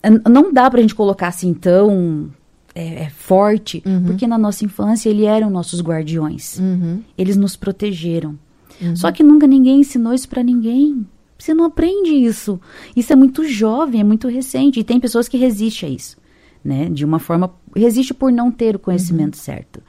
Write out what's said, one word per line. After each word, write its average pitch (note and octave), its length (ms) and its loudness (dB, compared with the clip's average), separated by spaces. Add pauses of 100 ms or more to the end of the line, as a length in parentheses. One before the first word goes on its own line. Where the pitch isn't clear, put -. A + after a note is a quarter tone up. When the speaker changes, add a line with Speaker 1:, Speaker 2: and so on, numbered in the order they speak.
Speaker 1:
n-, A3 240 6
não D4 240 6
dá B3+ 180 6
pra A#3+ 120 4
gente G#3+ 120 2
colocar G3 340 -2
assim F3 260 -4
tão, F3 760 0 (420)
é, E3 300 -12
é D3 80 -10
forte, G#3 720 -2
Speaker 2:
Uhum. F#3 200 -2
Speaker 1:
porque F#3+ 240 -2
na A#3 100 -2
nossa G#3 260 -2
infância G#3+ 460 -2
ele G#3 140 0
eram G#3+ 260 0
nossos F3 320 -6
guardiões. D#3+ 800 -6
Speaker 2:
Uhum. F#3 420 -4 (160)
Speaker 1:
Eles F#3+ 180 -2
nos G3+ 200 -2
protegeram. E3+ 800 -6 (420)
Speaker 2:
Uhum. E3+ 140 -4
Speaker 1:
Só F3 160 -2
que - 140 2
nunca D4 220 8
ninguém C4+ 340 6
ensinou A#3+ 340 0
isso B3+ 140 -4
pra B3+ 120 -8
ninguém. B3 640 0 (320)
Você - 160 -6
não E4 120 2
aprende E4+ 500 0
isso. A3 460 0 (340)
Isso B3 180 0
é C#4 40 6
muito C4+ 320 4
jovem, A3+ 520 -2
é G#3 40 2
muito A3 240 0
recente. C4 500 -2
E A3 60 -2
tem B3 160 0
pessoas A#3 260 -2
que - 100 -6
resistem A3 520 -2
a C3+ 40 -6
isso, - 240 -14 (480)
né? C#3+ 240 -4
De D3+ 160 -4
uma D#3+ 140 0
forma, F3 340 -2 (220)
resiste A#3+ 400 2
por C4 160 0
não A#3+ 220 0
ter A3 240 -2
o - 20 -6
conhecimento E3+ 560 -2
Speaker 2:
Uhum. - 80 -20
Speaker 1:
certo. - 460 -16